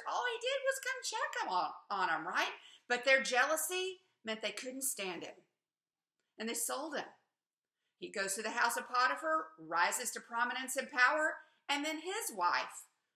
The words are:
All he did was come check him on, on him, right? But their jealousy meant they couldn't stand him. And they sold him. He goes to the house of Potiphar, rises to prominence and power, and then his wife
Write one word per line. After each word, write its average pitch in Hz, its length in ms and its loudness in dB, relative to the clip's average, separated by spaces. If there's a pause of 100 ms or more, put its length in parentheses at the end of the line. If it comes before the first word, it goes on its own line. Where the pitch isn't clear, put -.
All 311 200 0
he 453 160 -2
did 523 240 0
was 539 140 2
come 508 240 -4
check 466 400 -2
him 330 60 -2
on, 175 240 2 (180)
on 190 180 2
him, 160 180 0
right? 262 240 0 (360)
But 240 180 0
their 269 160 8
jealousy 311 800 2 (240)
meant 220 160 -4
they 208 100 -2
couldn't 254 300 -8
stand 185 420 -4
him. - 220 -14 (920)
And 220 120 -2
they 226 60 -2
sold 269 420 -2
him. 180 80 -4 (920)
He 180 120 -10
goes 196 260 -2
to 220 60 -6
the 214 100 -2
house 233 260 2
of 240 100 -4
Potiphar, 262 720 2
rises 170 540 0
to 220 100 -8
prominence 247 560 -2
and 247 120 -4
power, 302 480 4 (300)
and 285 160 0
then 311 160 -2
his 415 340 -4
wife 170 520 0 (300)